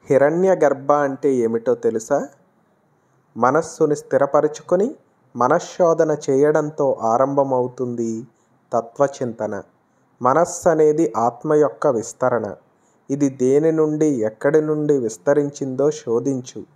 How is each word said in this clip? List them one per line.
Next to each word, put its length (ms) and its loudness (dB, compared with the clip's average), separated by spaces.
హిరణ్యగర్భ 800 2
అంటే 420 0
ఏమిటో 400 0
తెలుసా? 540 -2
మనస్సుని 600 0
స్థిరపరుచుకొని 960 0
మనశ్శోధన 800 2
చేయడంతో 720 2
ఆరంభమవుతుంది 1300 -2
తత్వచింతన. 880 -4
మనస్సు 460 0
అనేది 480 2
ఆత్మ 380 -2
యొక్క 320 0
విస్తరణ. 680 -2
ఇది 180 0
దేని 440 2
నుండి, 340 0
ఎక్కడి 540 0
నుండి 380 0
విస్తరించిందో 920 -2
శోధించు. 720 -4